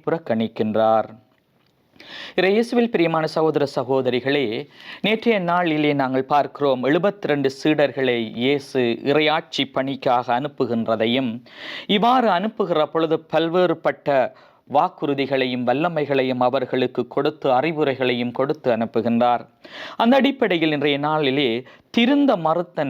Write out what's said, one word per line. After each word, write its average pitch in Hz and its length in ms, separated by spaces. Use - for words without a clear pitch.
புறக்கணிக்கின்றார்." 110 1040
இறை 185 120
இயேசுவில் 233 400
பிரியமான 165 360
சகோதர 156 360
சகோதரிகளே, 131 680
நேற்றைய 220 380
நாளிலே 170 540
நாங்கள் 131 300
பார்க்கிறோம், 135 600
எழுபத்திரண்டு 147 640
சீடர்களை 135 580
இயேசு 135 400
இறையாட்சி 151 520
பணிக்காக 131 520
அனுப்புகின்றதையும், 117 920
இவ்வாறு 233 340
அனுப்புகிற 175 560
பொழுது 160 300
பல்வேறுபட்ட 165 840
வாக்குறுதிகளையும் 135 920
வல்லமைகளையும் 135 800
அவர்களுக்கு 127 600
கொடுத்து, 147 420
அறிவுரைகளையும் 131 800
கொடுத்து 131 360
அனுப்புகின்றார். 117 680
அந்த 233 240
அடிப்படையில் 185 560
இன்றைய 143 300
நாளிலே 139 420
திருந்த 269 400
மறுத்த 165 520